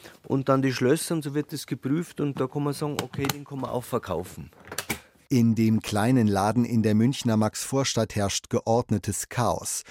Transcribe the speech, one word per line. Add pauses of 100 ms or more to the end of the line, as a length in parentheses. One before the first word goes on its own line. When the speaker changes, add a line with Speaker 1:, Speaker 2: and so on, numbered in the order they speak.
(260)
Speaker 1:
Und
dann
die
Schlösser
und
so
wird
das
geprüft
und
da
kann
man
sagen,
okay,
den
kann
man
auch
verkaufen. (800)
Speaker 2:
In
dem
kleinen
Laden
in
der
Münchner
Maxvorstadt
herrscht
geordnetes
Chaos.